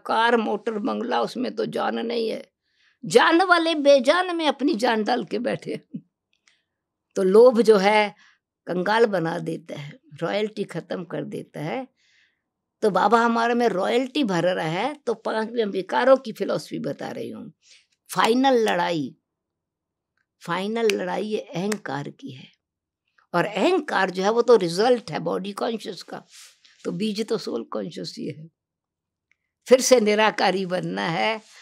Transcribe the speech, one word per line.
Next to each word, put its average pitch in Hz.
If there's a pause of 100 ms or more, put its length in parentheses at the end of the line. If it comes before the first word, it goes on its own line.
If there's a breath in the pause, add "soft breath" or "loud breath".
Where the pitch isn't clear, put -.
कार, 233
मोटर, 220
बंगला, 220
उसमें 226
तो 214
जान 202
नहीं 226
है। - (520)
जान 311
वाले 339
बेजान 294
में 320
अपनी 277
जान 220
डाल 208
के 196
बैठे। -
<laughs> -
तो 190
लोभ 220
जो 214
है 202 (520 soft breath)
कंगाल 202
बना 175
देता 160
है, 147 (140)
रॉयल्टी 202
खत्म 180
कर 156
देता 151
है। 226 (920)
तो 214
बाबा 196
हमारे 233
में 240
रॉयल्टी 233
भर 180
रहा 180
है, 202
तो 240
पांच 220
विकारों 233
की 262
फिलॉसफी -
बता 151
रही 123
हूँ। 110 (640 soft breath)
फाइनल 247
लड़ाई, 175 (1200)
फाइनल 208
लड़ाई 190
ये 214
अहंकार 165
की -
है, 131 (840)
और 175
अहंकार 208
जो 185
है 196
वो 233
तो 233
रिजल्ट 196
है 151
बॉडी 185
कॉन्शियस 208
का, - (600 loud breath)
तो 185
बीज 214
तो 220
सोल -
कॉन्शियस 170
ही -
है। 151 (1200)
फिर 254
से 254
निराकारी 208
बनना 180
है, 214 (200 loud breath)